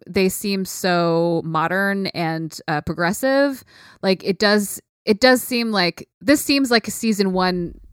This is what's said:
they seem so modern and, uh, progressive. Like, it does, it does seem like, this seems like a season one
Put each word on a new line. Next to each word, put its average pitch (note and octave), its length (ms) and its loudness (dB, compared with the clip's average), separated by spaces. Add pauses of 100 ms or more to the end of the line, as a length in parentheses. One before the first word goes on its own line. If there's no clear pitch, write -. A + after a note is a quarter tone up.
they F#3+ 220 2
seem G3 360 -4
so E3+ 800 0
modern F#3+ 640 -2
and, D#3+ 500 -4 (100)
uh, D3+ 140 -2
progressive. C4 840 0 (400)
Like, F#3+ 200 0
it F#3+ 160 -2
does, G#3 400 2 (260)
it G#3 140 2
does B3+ 220 6
seem A#3 300 -4
like, F3+ 360 -2 (140)
this C#4 200 4
seems C#4 280 2
like A#3 180 2
a G3+ 40 -8
season G3+ 420 0
one F3+ 400 0 (180)